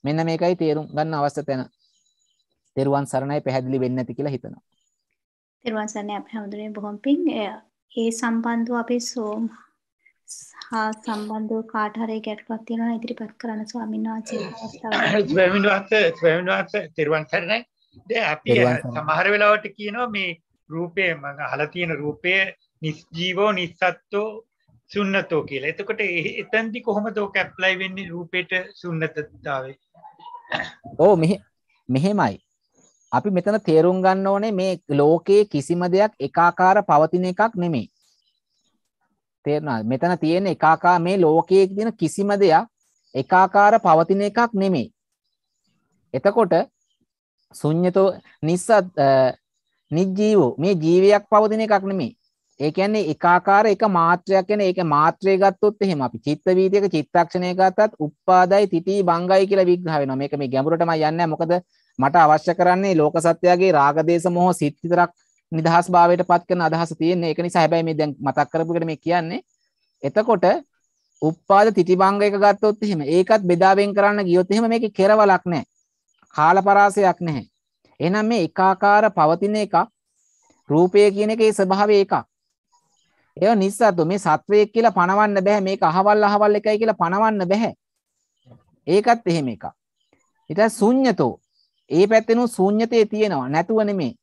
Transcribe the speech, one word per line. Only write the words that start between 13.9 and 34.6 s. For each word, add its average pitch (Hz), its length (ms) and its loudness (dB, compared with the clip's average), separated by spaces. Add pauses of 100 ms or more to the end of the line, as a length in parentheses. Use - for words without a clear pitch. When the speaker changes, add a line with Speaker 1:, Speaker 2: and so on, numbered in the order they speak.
Speaker 2:
වහන්සේ 226 360 -10
අවස්ථාව - 520 -12
දෙන්න. - 360 -2
Speaker 3:
<coughs> - 20 -4
ස්වාමීන් 185 340 2
වහන්සේ, 196 480 0
ස්වාමීන් 170 340 0
වහන්සේ, 190 440 -4
තෙරුවන් 156 340 -4
සරණයි. 180 340 -4 (440)
දැන් 214 260 -4
අපි - 200 -8
Speaker 1:
තෙරුවන් 123 280 2
සරණයි. 123 180 -10
Speaker 3:
සමහර 156 360 -2
වෙලාවට 208 400 2
කියනවා 214 380 -8
මේ 196 200 -6 (400)
රූපය, 170 420 -6
මම 143 140 -10 (160)
අහලා 139 260 -6
තියෙන 170 260 -8
රූපය 151 440 -4 (400)
නිස්ජීවෝ 175 760 -4
නිස්සත්ත්වෝ 185 800 -6 (600)
ශුන්‍යතෝ 190 540 -4
කියලා. 139 260 -8
එතකොට 208 320 -8
ඒ, 175 200 -4 (160)
එතෙන්දි 226 440 -6
කොහොමද 214 360 -6
ඔක 202 180 -8
ඇප්ලයි 185 400 -2
වෙන්නේ 185 320 -10
රූපේට 175 440 -8 (220)
ශුන්‍යතතාවය? 151 1000 -10 (1200)
Speaker 1:
ඔව්, 196 200 4
මෙහෙ-, 170 280 -2 (460)
මෙහෙමයි. 143 500 -2 (720)
අපි 202 180 -2
මෙතන 196 320 -2
තේරුම් 175 380 2
ගන්න 190 280 0
ඕනේ 202 240 -2
මේ 190 220 -4 (180)